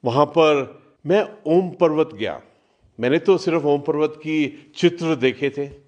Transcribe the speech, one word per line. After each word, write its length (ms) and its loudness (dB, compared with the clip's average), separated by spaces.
वहां 200 4
पर 560 2
मैं 220 2
ओम 240 2
पर्वत 440 0
गया। 280 -8
मैंने 200 0
तो 180 2
सिर्फ 280 -2
ओम 160 2
पर्वत 360 -2
की 580 -6
चित्र 400 0
देखे 340 -2
थे 180 -8